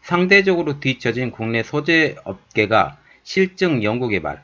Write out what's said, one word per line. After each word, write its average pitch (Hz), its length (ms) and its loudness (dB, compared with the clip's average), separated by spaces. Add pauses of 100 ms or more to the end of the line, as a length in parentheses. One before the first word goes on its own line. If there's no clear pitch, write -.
상대적으로 175 800 2
뒤처진 123 500 -2
국내 113 320 -2
소재 151 640 0
업계가 107 720 0 (260)
실증 185 640 -2
연구 120 240 -2
개발, 76 360 -4